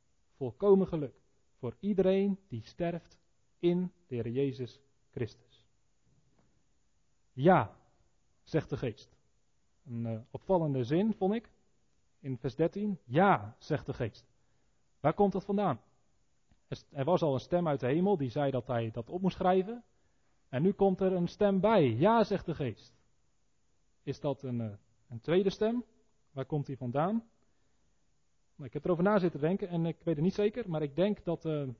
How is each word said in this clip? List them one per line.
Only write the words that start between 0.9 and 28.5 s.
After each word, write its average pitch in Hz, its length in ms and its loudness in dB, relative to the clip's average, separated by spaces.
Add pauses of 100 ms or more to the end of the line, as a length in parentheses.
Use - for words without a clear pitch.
voor 117 220 -8
iedereen 196 680 2
die 113 160 -10
sterft - 560 -8 (400)
in 180 320 2 (160)
de 127 80 -8
Heer 117 140 -4
Jezus 127 520 -4 (300)
Christus. - 540 -10 (1700)
"Ja," 135 420 4 (680)
zegt - 260 -4
de 139 80 -6
Geest. - 380 -8 (680)
Een, 117 200 -8
eh, 113 140 -6 (120)
opvallende 151 520 0
zin, 180 300 2
vond 190 200 0
ik, 233 180 -6 (680)
in 131 180 -8
vers 135 180 -6
dertien. 196 480 -2
"Ja," 123 560 2
zegt - 260 -6
de 135 80 -8
Geest. - 400 -8 (720)
Waar 156 80 2
komt 202 180 4
dat 190 140 -4
vandaan? 196 360 0 (880)
Er 139 80 -10
s-, - 160 -20
er 139 140 -6
was 170 160 0
al 151 120 0
een 127 60 0
stem 175 280 -2
uit 143 120 0
de 135 60 -4
hemel 180 320 2
die 139 120 -4
zei 143 220 -2
dat 127 160 -4
hij 117 240 -2
dat 117 180 -10
op 185 120 -6
moest 185 140 0
schrijven. 190 480 0 (680)
En 127 120 -2
nu 185 100 4
komt 196 300 2
er 190 120 2
een 175 140 0
stem 196 320 2
bij. 185 300 4
"Ja," 202 340 4
zegt 196 220 -2
de 165 100 -4
Geest. - 380 -8 (1120)
Is 139 160 -8
dat 139 240 -4
een, 123 180 -4
eh, 110 100 -6 (380)
een 117 100 -12
tweede 190 300 2
stem? 226 340 -2 (480)
Waar 135 140 -8
komt 147 200 -4
die 135 120 -10
vandaan? 151 460 -2 (1300)